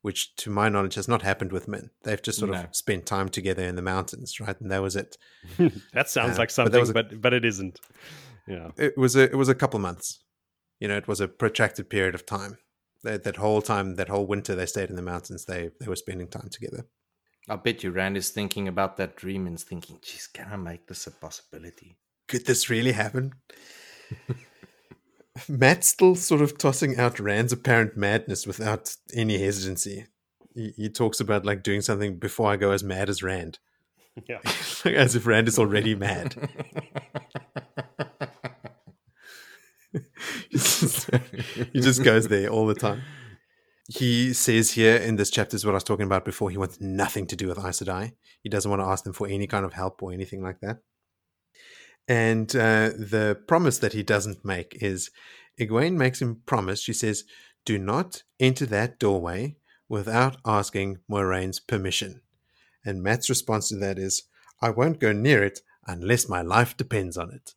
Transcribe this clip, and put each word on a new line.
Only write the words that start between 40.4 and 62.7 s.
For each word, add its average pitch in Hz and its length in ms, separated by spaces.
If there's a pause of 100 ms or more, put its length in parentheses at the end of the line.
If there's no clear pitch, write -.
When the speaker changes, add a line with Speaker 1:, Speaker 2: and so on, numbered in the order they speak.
Speaker 1:
He 131 80
just 127 240
goes 113 240
there 101 200
all 110 180
the 104 80
time. 110 280 (840)
He 123 440
says 113 400
here 113 240
in 113 200
this 101 140
chapter 110 260
is 95 80
what 104 80
I - 20
was 95 100
talking 104 220
about 95 180
before. 95 260
He 90 60
wants 95 240
nothing 95 480
to 95 80
do 92 120
with 90 100
Aes 92 220
Sedai. 95 320 (300)
He 110 60
doesn't 101 220
want 98 100
to 95 60
ask 95 180
them 95 80
for 101 140
any 98 200
kind 98 180
of 87 80
help 92 300
or 92 100
anything 95 300
like 92 180
that. 110 180 (1300)
And, 113 480
uh, 110 420
the 107 500
promise 160 320
that 107 140
he 107 100
doesn't 101 420
make 95 360
is, 95 300 (500)
Egwene 123 360
makes 131 260
him 117 240
promise. 101 340
She 120 120
says, 107 320 (400)
"Do 104 140
not 123 440 (160)
enter 127 280
that 110 320
doorway 98 580 (320)
without 113 560
asking 98 540 (120)
Moiraine's 92 500
permission." 95 600 (640)